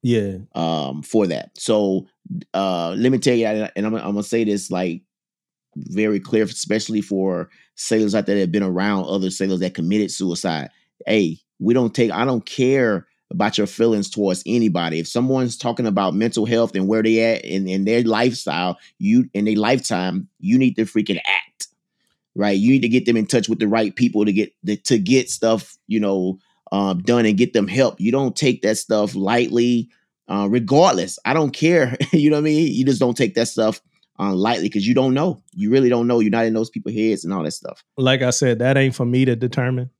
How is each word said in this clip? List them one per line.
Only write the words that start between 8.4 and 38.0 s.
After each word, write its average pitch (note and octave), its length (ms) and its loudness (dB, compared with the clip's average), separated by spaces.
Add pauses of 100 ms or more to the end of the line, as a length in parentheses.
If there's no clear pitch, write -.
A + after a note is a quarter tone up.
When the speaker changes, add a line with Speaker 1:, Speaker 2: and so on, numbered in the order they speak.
Speaker 2:
have F2+ 120 -2
been G2+ 100 0
around F#2+ 420 -2
other F#2+ 260 -4
sailors F#2+ 300 -2
that F2+ 140 -4
committed F#2+ 360 0
suicide. E2+ 600 -4 (360)
Hey, F#2 340 0 (180)
we A2+ 160 2
don't B2 200 0
take, A#2 160 2
I F#2+ 140 -2
don't B2+ 220 -2
care B2+ 600 0 (240)
about G2+ 280 -2
your G#2 80 0
feelings A2 440 0
towards G2 360 -2
anybody. F2 520 0
If E2 80 -4
someone's B2+ 500 -2
talking A#2 300 -4
about G2 280 0
mental A2+ 320 0
health A#2 280 0
and F#2+ 140 0
where A2 140 2
they A2+ 200 4 (120)
at - 100 -8
in, F#2 240 -4
in F#2+ 160 -2
their A#2 180 2
lifestyle, A2 760 -2 (200)
you, A2+ 360 2
in G2+ 100 -2
their G#2+ 120 0
lifetime, G2 720 0 (120)
you G#2+ 180 2
need B2+ 180 2
to A2 100 -2
freaking G#2 400 -2
act, - 420 -6 (680)
right? G2 240 0
You A2 140 4
need C3+ 100 4
to A#2 60 0
get A#2+ 180 2
them A#2 100 2
in A2 100 0
touch A2+ 220 0
with A2 120 -2
the G#2+ 80 0
right G#2+ 260 0
people G#2+ 300 2
to G#2 80 0
get G2+ 200 -2 (120)
the, G2+ 140 -2
to - 200 0
get A2+ 320 2
stuff, - 460 -2 (100)
you G#2+ 140 0
know, F#2+ 380 -2 (340)
um, F#2+ 300 0
done A#2+ 240 2
and G#2+ 120 2
get A#2+ 140 2
them G#2 160 2
help. A#2+ 320 0
You G2+ 120 0
don't C3 240 0
take B2 260 0
that G#2+ 160 0
stuff G#2 360 -2
lightly, A#2 760 0 (400)
uh, G2+ 220 -2
regardless. B2 720 2
I B2 100 0
don't D3+ 180 2
care. D#3 520 2
<laughs> - 80 -8
You D3+ 180 6
know D3+ 60 2
what D3 60 0
I - 20 0
mean? D3+ 280 2
You C3 120 0
just C3 160 2
don't A#2+ 160 2
take A#2 180 0
that A2+ 140 2
stuff, A2 320 0 (380)
uh, G2 160 -2
lightly G2+ 340 0
'cause G2+ 180 -2
you A#2+ 80 4
don't C3 200 2
know. D#3 280 -2 (100)
You G#2 180 -2
really C3 180 4
don't A#2+ 200 2
know. A#2+ 120 2
You're A2 100 2
not A2+ 160 2
in A2 80 0
those A2 160 -2
people's A2 240 -8
heads A2 300 0
and F2 80 -4
all F#2 120 -4
that - 80 -4
stuff. - 320 -14 (120)
Speaker 1:
Like C3 260 2